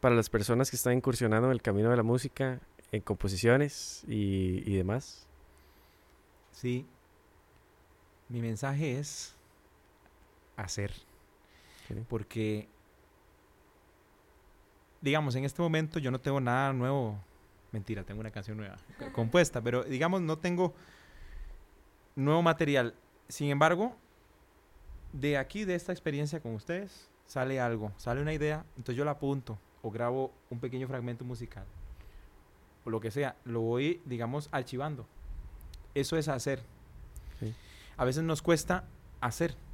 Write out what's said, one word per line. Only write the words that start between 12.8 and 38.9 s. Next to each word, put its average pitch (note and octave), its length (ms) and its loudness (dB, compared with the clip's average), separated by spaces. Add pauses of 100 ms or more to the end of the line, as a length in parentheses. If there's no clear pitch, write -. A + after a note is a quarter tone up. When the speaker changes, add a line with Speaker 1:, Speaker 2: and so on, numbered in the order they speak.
Speaker 2:
digamos, C#3+ 340 2
en C3 100 -2
este C#3+ 160 -4
momento D#3+ 380 2
yo B2+ 120 0
no B2+ 80 0
tengo C#3 200 0
nada C3 340 2
nuevo. B2+ 440 0 (540)
Mentira, G2+ 320 -6
tengo G2+ 160 -8
una A2 120 -8
canción G#2 260 -8
nueva G2 200 -10 (220)
co-, C4+ 120 -10
Speaker 3:
<laughs> - 20 -16
Speaker 2:
compuesta, B2 480 4
pero, A#2+ 220 0
digamos, E3 380 0
no D#3 160 0
tengo F3 360 0 (1400)
nuevo D3 280 4
material. C#3+ 500 4 (340)
Sin D3 220 -2
embargo, E3 460 4 (1160)
de C#3+ 260 0
aquí, F#3+ 280 -4
de F#3 100 0
esta F3 160 -4
experiencia D3 480 -2
con A#2 140 -6
ustedes, F3 560 -8 (160)
sale C3 340 -2
algo, A2+ 380 0
sale B2 240 -2
una D#3 120 0
idea, D3+ 300 0 (140)
entonces B2 180 -6
yo C#3 100 0
la D3+ 60 0
apunto C3+ 460 -2 (240)
o A2+ 100 -4
grabo A#2+ 400 0 (180)
un A#2+ 100 -6
pequeño B2+ 280 -4
fragmento B2 380 -6
musical, A#2 400 -10 (1200)
o - 40 -6
lo A2 100 0
que A2 120 -4
sea, C3+ 320 -2
lo A#2 180 -2
voy, C3 440 2
digamos, B2 460 -4
archivando. C3 560 -4 (880)
Eso C#3 220 2
es D3+ 100 2
hacer. C3+ 340 -2 (800)
Speaker 1:
Sí. A2+ 140 -4 (440)
Speaker 2:
A B2+ 80 2
veces C3 180 2
nos D#3+ 180 0
cuesta E3+ 440 4 (340)